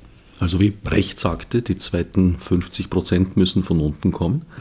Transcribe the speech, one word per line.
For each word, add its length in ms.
Also 200
wie 100
Brecht 480
sagte, 440
die 140
zweiten 600
fünfzig 520
Prozent 460
müssen 260
von 180
unten 320
kommen? 300